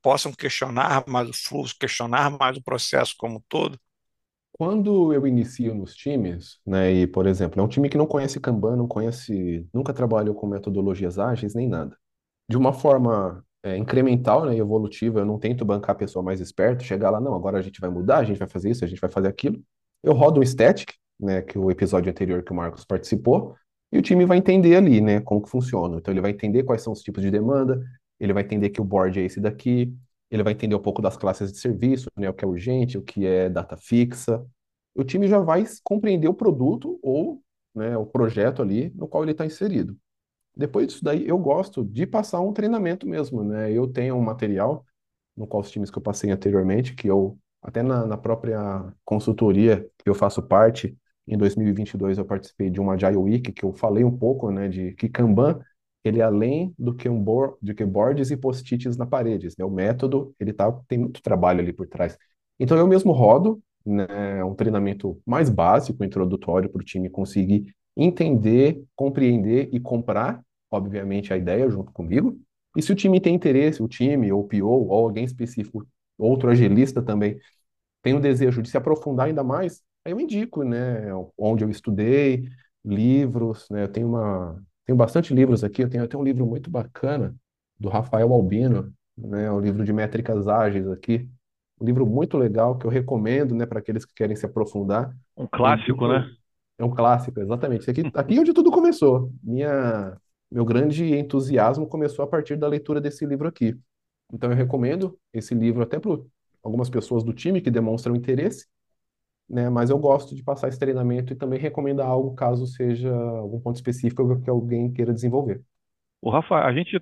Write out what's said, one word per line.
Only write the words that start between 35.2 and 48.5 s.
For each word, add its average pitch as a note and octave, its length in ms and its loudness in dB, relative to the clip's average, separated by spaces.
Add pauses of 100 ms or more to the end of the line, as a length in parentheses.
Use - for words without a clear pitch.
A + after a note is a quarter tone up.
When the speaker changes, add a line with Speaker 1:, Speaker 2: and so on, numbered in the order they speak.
Speaker 2:
já G3+ 100 6
vai E3+ 240 2
s-, - 220 -8
compreender G3+ 420 0
o E3+ 80 2
produto E3 680 0
ou, D#3 380 -2 (320)
né, A2+ 240 -4
o G#2+ 80 -2
projeto A2+ 560 0
ali A#2 360 -2
no - 100 -10
qual D#3 160 -2
ele D#3 120 -2
tá D#3+ 120 -4
inserido. D#3+ 500 -4 (600)
Depois D3 320 0
disso - 160 -10
daí, D3+ 240 -2
eu E3+ 100 2
gosto D#3 460 -2
de G#2+ 200 -4
passar G#3 360 -2
um G3 120 -2
treinamento G#3 560 -2
mesmo, C3 360 -4
né? G#2+ 280 -2
Eu A#2+ 140 2
tenho B2+ 300 -2
um B2 60 2
material A2 640 -2 (520)
no A2 100 -10
qual G#2+ 140 -4
os G#2 100 -8
times G2+ 200 -6
que - 80 -8
eu G2 40 -10
passei G#2 280 -2
anteriormente, G2 640 0
que - 140 -4
eu, G2 300 2 (220)
até A#2 220 -6
na, B2 240 0
na G#2+ 100 -4
própria G#2 760 -4 (120)